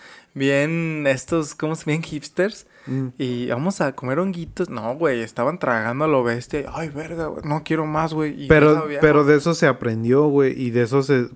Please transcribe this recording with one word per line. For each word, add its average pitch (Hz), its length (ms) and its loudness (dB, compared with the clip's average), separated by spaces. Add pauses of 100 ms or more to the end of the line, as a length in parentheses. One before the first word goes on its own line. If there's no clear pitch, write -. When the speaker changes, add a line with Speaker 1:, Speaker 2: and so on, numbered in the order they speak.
(340)
Speaker 1:
bien 151 760 0
estos, 143 480 -2
¿cómo 156 200 -2
se, - 100 -14
bien 156 180 0
hipsters? 180 640 -4 (200)
Speaker 2:
Mm. 131 200 -2 (100)
Speaker 1:
Y 123 300 -4
vamos 143 340 -2
a 139 120 0
comer 131 260 -2
honguitos". 175 500 -4
No, 117 260 -4
güey, 143 260 0
estaban 120 360 -2
tragando 123 480 0
a - 20 2
lo 135 160 4
bestia. 120 500 -4
"Ay, 160 160 -8
verga, 160 380 -8
güey, - 180 -10
no 151 180 -2
quiero 156 240 -2
más, 156 260 -2
güey". 151 320 -4
Y - 20 -10
Speaker 2:
Pero, 151 280 6
Speaker 1:
ya 156 60 -2
sabía, 147 180 -6
Speaker 2:
pero 151 240 6
Speaker 1:
güey. 143 100 4
Speaker 2:
de 147 60 6
eso 170 160 0
se 160 100 2
aprendió, 123 600 2
güey, 139 320 2
y 127 120 -2
de 123 120 2
eso 127 180 2
se, 131 220 2 (120)